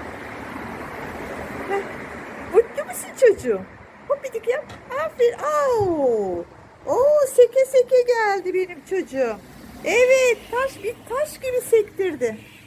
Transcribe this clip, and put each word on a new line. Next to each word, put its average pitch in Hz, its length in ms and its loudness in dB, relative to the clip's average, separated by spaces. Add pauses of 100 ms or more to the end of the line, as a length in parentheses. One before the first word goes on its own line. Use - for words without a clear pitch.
(1700)
Heh. 392 140 -4 (720)
Mutlu 480 300 2
musun 719 260 -12 (100)
çocuğum? 254 400 4 (480)
Hop, 571 160 -2
bir 466 280 -4
yap. 605 120 -6 (260)
Aferin. 508 480 0
Oo. 320 1040 0 (420)
Oo, 554 420 4
seke 494 360 6
seke 508 380 4
geldi 415 520 0
benim 359 360 -4
çocuğum. 254 480 -2 (460)
Evet, 494 540 4 (120)
taş, 508 340 -4
bir 466 120 -6 (120)
taş 571 300 -4
gibi 508 220 -4
sektirdi. 370 760 0 (300)